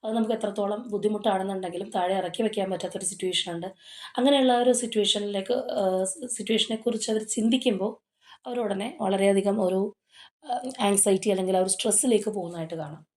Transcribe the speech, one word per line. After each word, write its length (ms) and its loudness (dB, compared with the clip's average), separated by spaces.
അത് 140 -4
നമുക്ക് 200 0
എത്രത്തോളം 420 -2
ബുദ്ധിമുട്ടാണെന്നുണ്ടെങ്കിലും 1040 -2
താഴെ 240 2
ഇറക്കി 260 -4
വെക്കാൻ 240 -2
പറ്റാത്തൊരു 420 -6
സിറ്റുവേഷൻ 420 -2
ഉണ്ട്. 140 -6
അങ്ങനെയുള്ള 340 6
ആ 120 4
ഒരു 80 6
സിറ്റുവേഷനിലേക്ക്, 760 0
ആ, 20 2
സിറ്റുവേഷനെ 500 0
കുറിച്ച് 240 -2
അവർ 140 0
ചിന്തിക്കുമ്പോൾ 560 2
അവരുടനെ 440 -2
വളരെയധികം 540 4
ഒരു, 140 2
ആ, 160 -4
ആങ്സൈറ്റി 420 4
അല്ലെങ്കിൽ 260 2
ആ 40 4
ഒരു 80 2
സ്ട്രെസ്സിലേക്ക് 680 2
പോകുന്നതായിട്ട് 440 -6
കാണാം. 220 -12